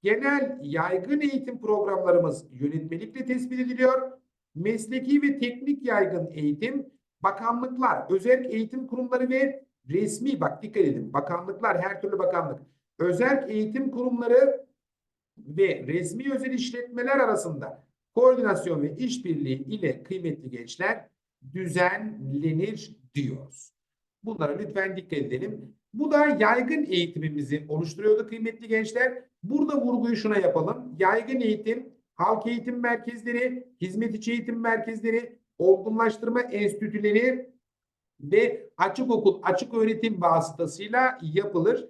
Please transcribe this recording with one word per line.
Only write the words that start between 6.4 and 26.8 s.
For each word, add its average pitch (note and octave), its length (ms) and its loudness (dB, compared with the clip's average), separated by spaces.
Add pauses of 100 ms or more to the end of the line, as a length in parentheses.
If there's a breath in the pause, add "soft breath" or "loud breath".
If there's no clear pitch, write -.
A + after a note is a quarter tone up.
bakanlıklar, A#3+ 880 0
özerk B3 420 4
eğitim A3+ 340 -4
kurumları B3+ 420 -2
ve C4+ 360 0 (240)
resmi, G#3+ 520 0
bak - 220 -2
dikkat G#3+ 200 0
edin, A#2 300 0
bakanlıklar, F3+ 680 -2
her G3 200 -4
türlü G3 180 -2
bakanlık, E3+ 420 0 (380)
özerk A3 520 2
eğitim G#3+ 400 -2
kurumları B3 760 4 (720)
ve E3+ 500 0
resmi F#3+ 460 -4
özel C4 180 -4
işletmeler B3 680 -2
arasında F3+ 640 -2 (320)
koordinasyon G#3+ 680 4
ve D3+ 160 -2
işbirliği C#3+ 680 -4
ile F3 380 -4
kıymetli E3 460 -6
gençler E3+ 600 -6 (440)
düzenlenir F3+ 1400 -2 (180)
diyoruz. - 580 -8 (500)
Bunlara G3+ 340 -4
lütfen F#3+ 400 -4
dikkat E3 220 -6
edelim. B2+ 560 -6 (180)
Bu D4+ 180 -2
da D4 140 6
yaygın B3 600 2